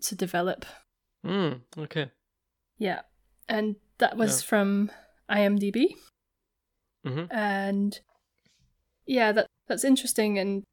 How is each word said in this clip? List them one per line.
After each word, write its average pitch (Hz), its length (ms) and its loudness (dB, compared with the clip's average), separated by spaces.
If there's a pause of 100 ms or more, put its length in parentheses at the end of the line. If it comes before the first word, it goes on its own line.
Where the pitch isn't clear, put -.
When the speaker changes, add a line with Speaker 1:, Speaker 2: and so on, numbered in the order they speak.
Speaker 1:
to - 120 -4
develop. 180 500 -2 (640)
Speaker 2:
Mm, 160 360 -2 (160)
okay. 151 320 -6 (680)
Speaker 1:
Yeah, 196 220 -4 (480)
and 214 280 -2 (220)
that - 180 2
was 214 260 0
Speaker 2:
Yeah. - 60 -10
Speaker 1:
from 202 420 2 (380)
I 208 120 2
M 202 180 4
D 202 120 0
B. 269 260 2 (1120)
Speaker 2:
Mm-hmm. 156 280 -6
Speaker 1:
And 202 640 -2 (1080)
yeah, 233 260 2
that, 214 140 2 (200)
that's - 180 -2
interesting, 233 540 2
and 196 240 -2 (100)